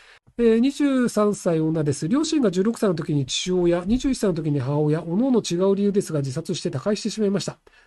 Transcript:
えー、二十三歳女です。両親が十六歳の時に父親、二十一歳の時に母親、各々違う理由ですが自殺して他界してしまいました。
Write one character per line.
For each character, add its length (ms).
え 180
ー、 40
二 120
十 380
三 260
歳 240
女 240
で 80
す。 160
両 160
親 180
が 80
十 140
六 140
歳 100
の 80
時 180
に 120
父 260
親、 340
二 120
十 140
一 60
歳 120
の 40
時 180
に 80
母 200
親、 200
各 100
々 320
違 40
う 60
理 80
由 80
で 100
す 120
が 60
自 120
殺 240
し 60
て 80
他 100
界 160
し 60
て 80
し 100
ま 80
い 20
ま 120
し 40
た。 120